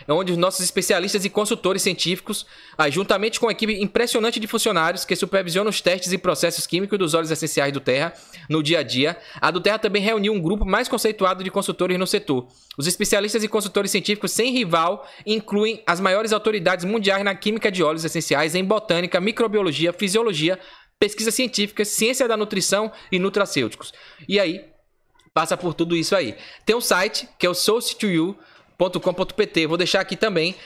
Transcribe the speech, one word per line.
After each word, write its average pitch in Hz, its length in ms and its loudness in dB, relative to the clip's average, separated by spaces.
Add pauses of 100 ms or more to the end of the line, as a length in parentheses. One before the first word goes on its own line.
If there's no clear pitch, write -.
É 143 40 -2
onde 180 200 0
os 170 80 0
nossos 185 260 0
especialistas 196 580 0
e 196 60 -2
consultores 208 540 0
científicos, 185 600 -2 (320)
ah, 151 140 2
juntamente 196 500 0
com 247 60 2
uma 220 60 2
equipe 214 280 -2
impressionante 233 600 0
de 214 80 -6
funcionários 185 580 0
que 185 100 -2
supervisionam 190 540 0
os 196 120 -2
testes 185 300 0
e 190 60 0
processos 170 480 0
químicos 196 320 -2
dos 165 160 0
óleos 160 160 0
essenciais 147 420 0
do 139 80 -6
Terra 135 320 0 (380)
no 156 140 2
dia 160 160 2
a 139 40 0
dia, 127 320 0 (240)
a 151 120 2
do 175 100 -2
Terra 202 160 2
também 208 240 0
reuniu 214 320 0
um 196 80 0
grupo 208 240 0
mais 208 220 2
conceituado 190 560 0
de 185 80 -6
consultores 185 480 0
no 185 80 0
setor. 143 400 0 (280)
Os 139 120 -4
especialistas 208 560 0
e 214 40 0
consultores 202 440 -2
científicos 202 400 -2
sem 240 200 0
rival 180 560 0 (160)
incluem 214 640 0
as 170 140 0
maiores 202 340 2
autoridades 190 520 0
mundiais 196 380 0
na 196 120 -2
química 214 360 0
de 180 120 0
óleos 160 200 0
essenciais, 156 520 0
em 185 80 0
botânica, 180 580 0
microbiologia, 196 720 0
fisiologia, 185 640 0 (400)
pesquisa 214 300 0
científica, 208 560 -2
ciência 240 420 0
da 226 80 0
nutrição 214 560 0 (200)
e 185 80 2
nutracêuticos. 185 760 -2 (340)
E 196 120 2
aí, 185 260 -2 (680)
passa 165 240 2
por 170 160 -2
tudo 170 240 0
isso 165 180 0
aí. 131 180 0 (320)
Tem 208 80 4
um 240 60 0
site, 214 480 0 (100)
que - 80 2
é 180 40 4
o 175 40 2
source 220 400 0
to - 140 -2
you 175 300 0 (400)
ponto 180 220 0
com 185 140 0
ponto 180 200 -4
P 208 120 0
T. 160 220 2
Vou 165 100 0
deixar 180 220 2
aqui 190 160 -4
também, 196 400 0 (100)